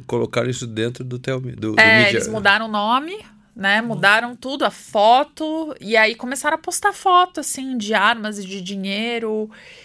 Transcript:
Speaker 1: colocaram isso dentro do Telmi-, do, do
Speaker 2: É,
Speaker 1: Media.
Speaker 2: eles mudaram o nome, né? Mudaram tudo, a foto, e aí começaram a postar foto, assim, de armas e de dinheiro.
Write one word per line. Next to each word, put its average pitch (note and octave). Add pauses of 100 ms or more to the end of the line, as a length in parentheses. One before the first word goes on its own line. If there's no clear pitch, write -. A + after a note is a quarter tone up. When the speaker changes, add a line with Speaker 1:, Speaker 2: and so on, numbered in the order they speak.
Speaker 1:
colocaram A#2+
isso B2
dentro A#2
do B2
Telmi-, C3
do, G#2+
do -
Speaker 2:
É, A3
Speaker 1:
Media. G#3
Speaker 2:
eles A3
mudaram G#3+
o -
nome, B3+ (360)
né? G3
Mudaram A3+
tudo, C4+
a G#3
foto, D4
e G#3+
aí A3
começaram C#4
a -
postar F4+
foto, F4+
assim, C4
de G#3+
armas G#3+
e F#3+
de G3
dinheiro. G#3+ (360)